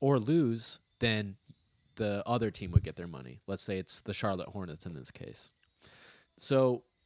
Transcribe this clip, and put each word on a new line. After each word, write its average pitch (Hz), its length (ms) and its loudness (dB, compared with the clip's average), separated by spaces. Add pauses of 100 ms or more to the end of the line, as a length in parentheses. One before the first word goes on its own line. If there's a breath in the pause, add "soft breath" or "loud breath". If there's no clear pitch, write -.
or 135 200 6
lose, 117 580 2 (220)
then 107 340 2 (600)
the 101 280 0
other 113 280 2
team 92 180 -8
would - 140 6
get 78 100 -6
their 87 140 -8
money. 64 400 -12
Let's 98 160 -4
say 98 140 -2
it's - 220 -6
the 101 140 -6
Charlotte 95 360 -2
Hornets 87 360 -10
in 85 80 -10
this 67 160 -12
case. - 400 -16 (880 loud breath)
So 131 460 4 (220)